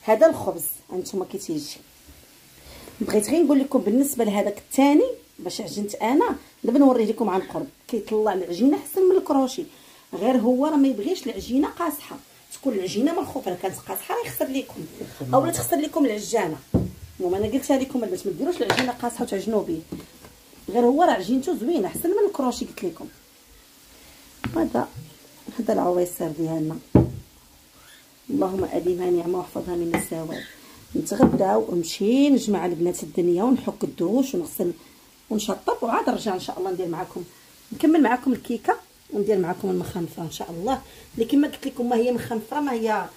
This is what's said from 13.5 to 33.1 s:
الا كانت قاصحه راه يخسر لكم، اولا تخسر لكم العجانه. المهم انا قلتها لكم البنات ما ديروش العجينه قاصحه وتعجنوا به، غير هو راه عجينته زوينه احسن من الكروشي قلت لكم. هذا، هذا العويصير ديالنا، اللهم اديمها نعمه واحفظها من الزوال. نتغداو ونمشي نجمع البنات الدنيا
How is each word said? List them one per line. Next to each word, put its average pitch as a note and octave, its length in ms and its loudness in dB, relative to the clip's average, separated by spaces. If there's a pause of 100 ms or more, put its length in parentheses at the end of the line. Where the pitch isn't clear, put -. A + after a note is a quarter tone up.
الا F3+ 80 -6
كانت - 200 -6
قاصحه - 360 -6
راه A#4+ 120 -4
يخسر - 200 -4
لكم، B3+ 380 -6 (480)
اولا D#4 180 4
تخسر - 240 -2
لكم D4 300 2
العجانه. G#3 520 -2 (640)
المهم F3+ 160 0
انا G#3 120 0
قلتها C4 300 2
لكم B3+ 260 -2
البنات F#3 240 -4
ما F3+ 60 -2
ديروش C#4 240 -2
العجينه B3 340 0
قاصحه A#3+ 320 -6
وتعجنوا G3+ 400 -2
به، D#3+ 180 -6 (880)
غير A#3 160 2
هو C#4+ 180 4
راه D#4+ 100 4
عجينته B3 440 0
زوينه A3+ 300 0
احسن - 220 -4
من G4+ 180 2
الكروشي B3 380 -2
قلت - 180 -12
لكم. - 240 -8 (1500)
هذا، - 320 0 (720)
هذا A3 140 0
العويصير F3+ 540 0
ديالنا، D#3+ 520 -4 (1500)
اللهم F#3+ 340 0
اديمها F3 460 -2
نعمه F3 280 0
واحفظها F3 380 -6
من E3+ 200 -2
الزوال. D#3+ 480 -6 (520)
نتغداو G3+ 760 2
ونمشي A3+ 580 2
نجمع G#3 360 2
البنات F3 380 -2
الدنيا F3 400 0